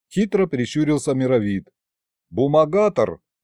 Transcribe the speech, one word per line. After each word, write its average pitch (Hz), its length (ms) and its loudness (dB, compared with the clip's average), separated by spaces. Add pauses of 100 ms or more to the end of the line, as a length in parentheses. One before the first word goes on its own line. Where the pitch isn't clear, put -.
(140)
хитро 196 320 0
прищурился 147 680 -2
Мировид. 120 540 0 (600)
"Бумагатор!" 147 880 0 (240)